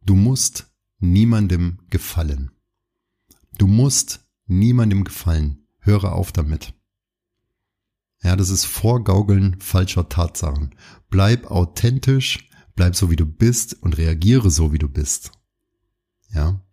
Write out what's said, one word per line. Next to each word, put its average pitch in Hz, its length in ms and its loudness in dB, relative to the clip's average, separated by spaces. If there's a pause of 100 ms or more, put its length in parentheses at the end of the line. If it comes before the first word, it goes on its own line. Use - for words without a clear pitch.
Du 95 100 4
musst 120 560 0 (280)
niemandem 90 800 2 (100)
gefallen. 71 640 -4 (1040)
Du 104 100 2
musst 120 540 2 (260)
niemandem 101 560 2
gefallen. 78 640 -4 (140)
Höre 101 320 2
auf 92 180 -4
damit. 78 440 -6 (1500)
Ja, 90 140 0
das 95 140 0
ist 92 140 -2
Vorgaukeln 98 920 0
falscher 92 500 -2
Tatsachen. 76 680 -6 (340)
Bleib 104 400 2
authentisch, 127 1000 -2 (280)
bleib 87 180 2
so, 90 160 0
wie 82 60 2
du 80 100 0
bist 113 560 -2
und 78 160 -2
reagiere 87 540 2
so, 78 200 0
wie 76 60 -2
du 71 100 -2
bist. - 440 -8 (1000)
Ja? 90 400 -2